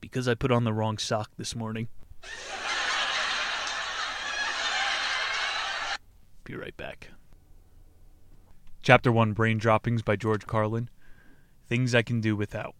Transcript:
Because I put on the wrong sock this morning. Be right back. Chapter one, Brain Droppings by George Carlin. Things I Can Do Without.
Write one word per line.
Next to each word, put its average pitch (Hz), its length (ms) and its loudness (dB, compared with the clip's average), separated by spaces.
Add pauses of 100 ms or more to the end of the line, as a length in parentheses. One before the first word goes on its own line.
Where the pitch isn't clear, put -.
Because 127 260 -2
I 120 80 4
put 131 160 2
on 120 140 4
the 110 80 0
wrong 110 260 0
sock 107 360 -2
this - 200 -8
morning. 113 320 -6 (4000)
Be - 120 -12
right - 220 -10
back. - 320 -12 (1700)
Chapter 123 280 8
one, 113 220 6
Brain 113 240 2
Droppings 113 460 4
by 107 120 2
George 107 300 0
Carlin. 113 460 0 (760)
Things 123 280 2
I 117 80 8
Can 120 180 0
Do 107 140 4
Without. 107 440 -4